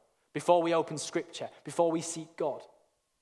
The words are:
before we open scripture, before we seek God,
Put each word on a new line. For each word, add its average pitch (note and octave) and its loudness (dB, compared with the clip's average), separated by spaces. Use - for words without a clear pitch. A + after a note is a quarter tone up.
before F3 4
we E3+ 2
open D#3+ 0
scripture, - -6
before E3+ 2
we E3 0
seek - -10
God, C#3+ -2